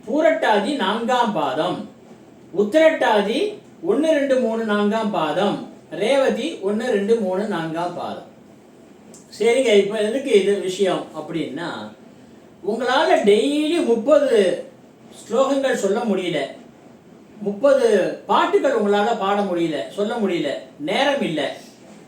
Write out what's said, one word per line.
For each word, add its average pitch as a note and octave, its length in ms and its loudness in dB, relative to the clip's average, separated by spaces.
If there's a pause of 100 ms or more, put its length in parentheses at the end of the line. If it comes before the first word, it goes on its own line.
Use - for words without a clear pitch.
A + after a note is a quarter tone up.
பூரட்டாதி C4+ 720 2
நான்காம் A3+ 560 0
பாதம், D#3 460 -2 (800)
உத்திரட்டாதி A#3 800 2 (500)
ஒண்ணு, C#4 200 2 (100)
ரெண்டு, C4+ 220 2
மூணு, A3+ 240 -2
நான்காம் G#3 460 0
பாதம், E3+ 460 -2 (340)
ரேவதி A#3+ 580 0 (160)
ஒண்ணு, G#3+ 260 -2
ரெண்டு, G3+ 260 2
மூணு, F#3+ 300 -2
நான்காம் E3+ 500 -6
பாதம். B2 340 -10 (1080)
சரிங்க, A#3+ 360 2
இப்ப G3+ 260 2
எதுக்கு B3+ 300 -2 (120)
இது G3 180 0
விஷயம் F3+ 440 -2 (140)
அப்படின்னா, D#3 520 -8 (960)
உங்களால B3+ 560 2
டெய்லி C#4+ 640 2
முப்பது A#3+ 520 4 (800)
ஸ்லோகங்கள் C4 640 0
சொல்ல G3+ 140 0
முடியல. F3+ 400 -2 (1000)
முப்பது G#3 880 2
பாட்டுகள் C4+ 560 2
உங்களால G3+ 360 0
பாட G3+ 220 -2
முடியல, E3+ 540 -4
சொல்ல G#3+ 200 -4
முடியல, F3 380 -2 (260)
நேரம் B3 420 0
இல்ல. D#3 320 -4 (560)